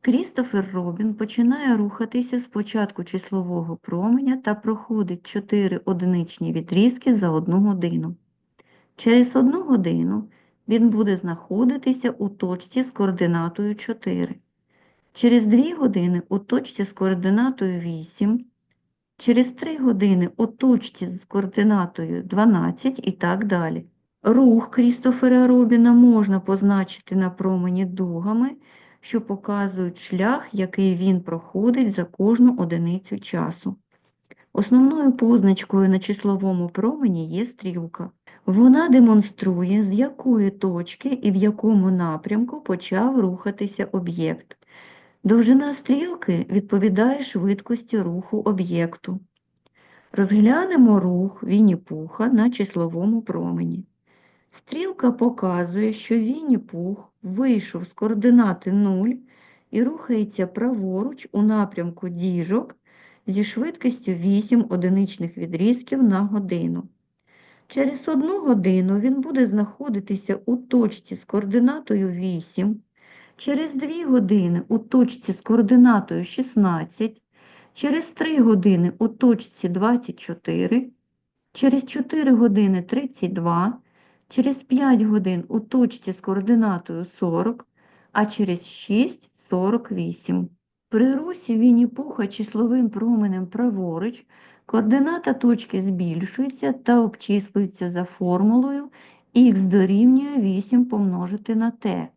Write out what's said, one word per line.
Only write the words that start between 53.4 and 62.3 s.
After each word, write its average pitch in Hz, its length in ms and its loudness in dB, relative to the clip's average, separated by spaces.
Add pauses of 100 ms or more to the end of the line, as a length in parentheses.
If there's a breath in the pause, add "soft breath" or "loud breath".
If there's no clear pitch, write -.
Стрілка 330 540 -4
показує, 196 800 -2
що 214 220 -6
Вінні-Пух 220 960 -4 (100)
вийшов 202 600 -2
з - 80 -20
координати 214 800 2
нуль 202 400 0 (580 soft breath)
і 214 120 0
рухається 214 640 -2
праворуч 214 840 -4
у 202 100 0
напрямку 196 640 -2
діжок 175 680 -4 (500 soft breath)